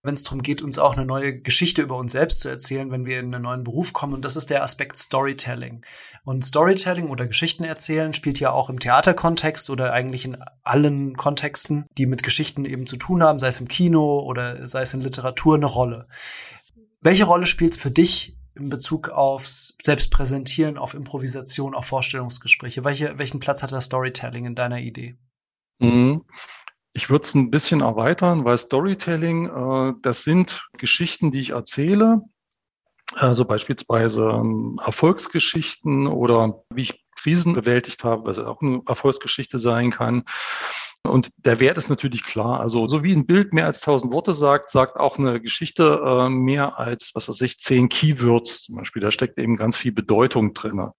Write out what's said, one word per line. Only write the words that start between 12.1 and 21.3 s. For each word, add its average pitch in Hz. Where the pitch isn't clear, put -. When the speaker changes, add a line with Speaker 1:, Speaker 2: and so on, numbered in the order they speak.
Speaker 1:
Geschichten 139
eben 131
zu 123
tun 175
haben, 151
sei 131
es 123
im 123
Kino 156
oder 123
sei 131
es 131
in 131
Literatur, 131
eine 147
Rolle. 123
Welche 190
Rolle 175
spielt's 165
für 131
dich -
in 143
Bezug 156
aufs 135
Selbstpräsentieren, 139
auf 131
Improvisation, 135